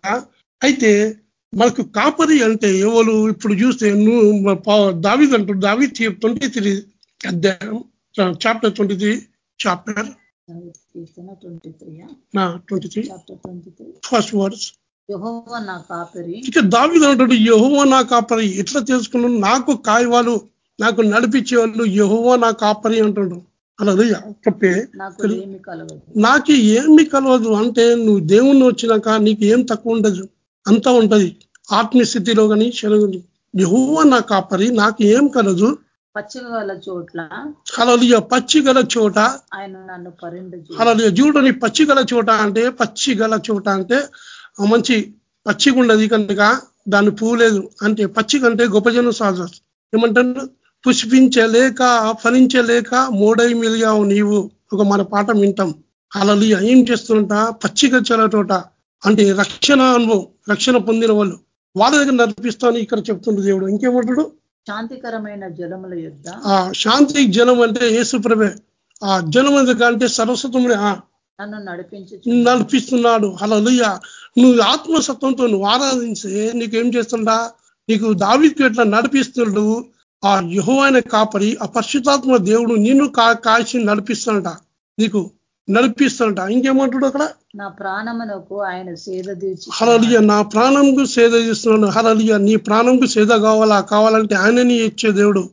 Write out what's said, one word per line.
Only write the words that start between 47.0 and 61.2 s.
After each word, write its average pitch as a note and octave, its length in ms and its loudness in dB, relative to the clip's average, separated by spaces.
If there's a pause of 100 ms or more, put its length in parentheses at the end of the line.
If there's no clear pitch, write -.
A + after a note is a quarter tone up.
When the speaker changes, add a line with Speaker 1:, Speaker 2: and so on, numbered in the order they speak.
Speaker 1:
పువ్వు A3 240 -2
లేదు A3 340 0 (120)
అంటే, G#3 240 -2
పచ్చి A3 340 -2
కంటే A#3+ 260 2
గొప్ప G#3 240 0
జనం A#3+ 220 2
సాధు G3 360 -4 (480)
ఏమంటారు? B3 540 0 (380)
పుష్పించలేక, B3 1300 2 (100)
ఫలించలేక A#3+ 720 2
మోడై A#3 580 2
మెలిగావు A3+ 500 0
నీవు. G3+ 480 0 (220)
ఒక G3+ 80 0
మన G3+ 200 2
పాట G3+ 300 -2
వింటాం. G3+ 420 0 (420)
హల్లెలూయా. G#3 440 2
ఏం A#3+ 300 4
చేస్తున్నట? G#3+ 440 0 (320)
పచ్చిగా B3+ 320 0
చల A3 380 0
చోట G#3 160 0 (540)
అంటే G3+ 260 4
రక్షణ G#3 500 0
అనుభవం, A#3 440 2 (240)
రక్షణ A3+ 280 0
పొందిన A3+ 340 0
వాళ్ళు, G3+ 280 -2 (380)